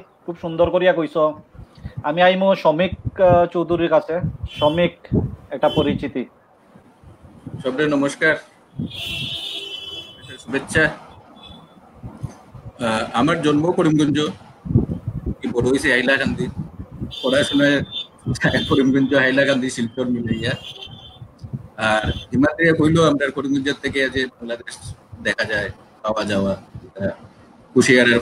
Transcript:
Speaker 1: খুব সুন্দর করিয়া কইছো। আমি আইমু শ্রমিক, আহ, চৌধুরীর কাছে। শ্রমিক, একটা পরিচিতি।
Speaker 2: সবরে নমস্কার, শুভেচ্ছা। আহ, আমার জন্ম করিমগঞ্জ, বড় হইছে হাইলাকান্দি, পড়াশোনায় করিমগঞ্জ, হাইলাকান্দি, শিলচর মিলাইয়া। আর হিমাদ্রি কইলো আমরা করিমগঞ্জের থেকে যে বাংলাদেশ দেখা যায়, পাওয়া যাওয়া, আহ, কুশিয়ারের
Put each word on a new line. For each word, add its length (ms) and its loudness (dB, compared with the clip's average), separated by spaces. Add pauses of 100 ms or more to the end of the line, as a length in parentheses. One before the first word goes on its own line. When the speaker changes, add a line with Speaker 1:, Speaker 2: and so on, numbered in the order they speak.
(260)
Speaker 1:
খুব 140 -8
সুন্দর 300 0
করিয়া 220 4
কইছো। 460 0 (640)
আমি 200 0
আইমু 320 4
শ্রমিক, 680 0
আহ, 260 6
চৌধুরীর 440 0
কাছে। 300 2 (380)
শ্রমিক, 340 2 (580)
একটা 180 0
পরিচিতি। 560 -2 (1400)
Speaker 2:
সবরে 240 -2
নমস্কার, 500 2 (2000)
শুভেচ্ছা। 440 -2
আহ, 2250 -10
আমার 300 0
জন্ম 300 2
করিমগঞ্জ, 480 2 (1300)
বড় 180 0
হইছে 200 2
হাইলাকান্দি, 580 0 (760)
পড়াশোনায় 600 2 (840)
করিমগঞ্জ, 460 4
হাইলাকান্দি, 560 2
শিলচর 340 -4
মিলাইয়া। 460 -2 (1300)
আর 340 0
হিমাদ্রি 640 2
কইলো 300 4
আমরা 240 2
করিমগঞ্জের 520 -2
থেকে 280 0
যে 160 -2
বাংলাদেশ 680 -12 (280)
দেখা 220 -2
যায়, 260 -4 (320)
পাওয়া 220 -2
যাওয়া, 280 0
আহ, 560 -10 (680)
কুশিয়ারের 480 6